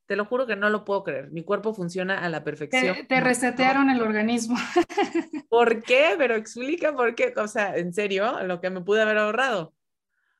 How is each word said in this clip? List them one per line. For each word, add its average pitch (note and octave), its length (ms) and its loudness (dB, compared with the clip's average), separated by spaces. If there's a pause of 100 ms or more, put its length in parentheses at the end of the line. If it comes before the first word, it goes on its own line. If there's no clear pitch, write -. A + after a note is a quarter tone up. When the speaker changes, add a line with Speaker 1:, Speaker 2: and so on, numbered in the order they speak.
Speaker 1:
te G3+ 100 -4
lo G#3 80 -2
juro B3 220 -2
que G#3+ 100 -2
no G#3 140 2
lo G#3+ 140 -2
puedo G3 200 -2
creer, C#3+ 260 -8
mi E3 140 -10
cuerpo G3+ 300 -2
funciona F#3 500 -4
a F3 40 -2
la D3+ 160 -4
perfección. E3+ 520 -2
Speaker 2:
Te, C#4 80 -12
te C4 160 2
Speaker 1:
No, C4 40 -2
Speaker 2:
resetearon B3+ 640 2
Speaker 1:
no. C4 80 4
Speaker 2:
el A#3+ 80 2
organismo. A3 540 0
<laughs> - 920 -2
Speaker 1:
¿Por A3+ 360 4
qué? D4 340 4
Pero A#3+ 160 2
explica C#4 600 -4
por A#3+ 200 0
qué, B3 220 0
o G#3+ 120 -2
sea, G3+ 280 -2
¿en F3 160 -2
serio? G#3 500 -2
Lo F3+ 180 -4
que F#3 100 -4
me F#3 100 -8
pude G3+ 220 2
haber G#3+ 160 2
ahorrado. G#3+ 540 -2 (680)